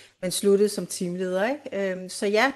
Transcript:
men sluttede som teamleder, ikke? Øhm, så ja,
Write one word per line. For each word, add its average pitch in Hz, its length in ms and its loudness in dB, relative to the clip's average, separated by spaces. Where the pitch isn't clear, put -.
men 180 80 -2
sluttede 202 380 4
som 196 180 -4
teamleder, 185 640 -2
ikke? 196 440 -4
Øhm, 185 160 -10
så - 180 -4
ja, 214 300 4